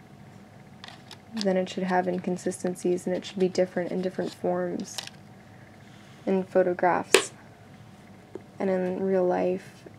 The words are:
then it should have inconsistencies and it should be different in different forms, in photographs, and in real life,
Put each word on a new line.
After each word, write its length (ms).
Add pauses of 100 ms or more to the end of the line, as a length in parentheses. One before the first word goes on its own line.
(1400)
then 220
it 120
should 140
have 240
inconsistencies 1000
and 100
it 80
should 140
be 120
different 420
in 100
different 320
forms, 640 (1300)
in 180
photographs, 920 (1200)
and 120
in 340
real 220
life, 580 (160)